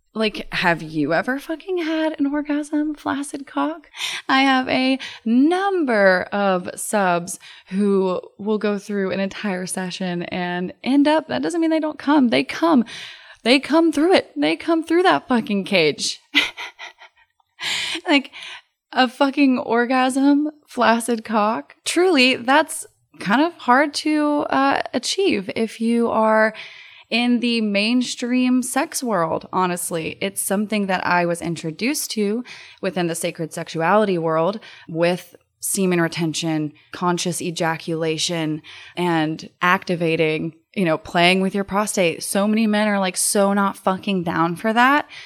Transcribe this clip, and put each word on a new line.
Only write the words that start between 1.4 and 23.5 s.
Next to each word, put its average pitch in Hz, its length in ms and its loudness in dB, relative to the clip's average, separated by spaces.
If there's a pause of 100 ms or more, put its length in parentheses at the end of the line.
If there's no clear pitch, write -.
had 320 400 -2
an 277 80 2
orgasm, 294 680 -2
flaccid 285 520 -6
cock? 294 420 -6 (380)
I 262 140 2
have 262 260 2
a 262 320 0 (240)
number 254 1000 4 (100)
of 196 420 0
subs 185 640 -2 (300)
who 190 520 2 (160)
will 214 200 -2
go 208 200 -2
through 196 340 -4
an 190 100 -2
entire 196 440 -4
session 180 580 -6
and 180 500 -4 (100)
end 277 240 4
up, 302 220 2
that 254 120 -2
doesn't 330 200 -2
mean 330 80 2
they 320 100 2
don't 302 200 -4
come. 277 280 4
They 254 160 2
come. 302 400 2 (600)
They 254 160 4
come 320 320 2
through 320 220 2
it. - 220 2
They 302 220 0
come 330 260 0
through 339 200 2
that 339 240 2
fucking 214 380 0
cage. 165 540 0 (140)
<laughs> - 80 4 (1700)
Like, 285 240 2 (640)
a 254 140 4
fucking 269 520 2
orgasm, 262 880 2 (180)
flaccid 233 560 2
cock. 220 520 -2 (100)
Truly, 285 500 4
that's 277 500 0 (340)
kind 220 220 2
of 339 120 2